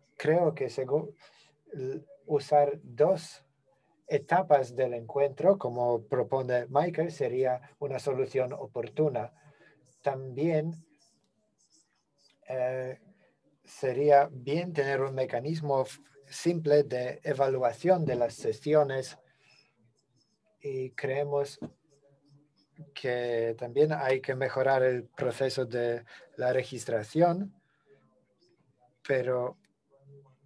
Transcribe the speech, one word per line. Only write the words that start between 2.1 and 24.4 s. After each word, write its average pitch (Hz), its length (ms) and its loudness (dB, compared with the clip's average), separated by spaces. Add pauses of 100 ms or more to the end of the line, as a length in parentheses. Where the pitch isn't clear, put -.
usar 147 580 2
dos 147 600 0 (640)
etapas 143 680 2
del 123 180 0
encuentro, 139 640 2
como 120 460 -2
propone 123 680 -2
Michael, 165 420 0
sería 127 500 -2 (180)
una 135 180 -6
solución 127 540 -2
oportuna. 120 840 -4 (680)
También, 147 840 -2 (1600)
eh, 127 500 -4 (640)
sería 139 680 4
bien 147 440 -4
tener 139 280 0
un 135 140 -4
mecanismo 135 680 -2
f-, - 180 -12 (260)
simple 156 560 2
de 127 400 -4
evaluación 139 840 2
de 127 100 0
las 120 200 0
sesiones 135 840 0 (1400)
y 131 320 -6
creemos 143 680 -2 (1400)
que 120 640 -2
también 139 360 2
hay 135 280 0
que 131 140 -4
mejorar 131 480 2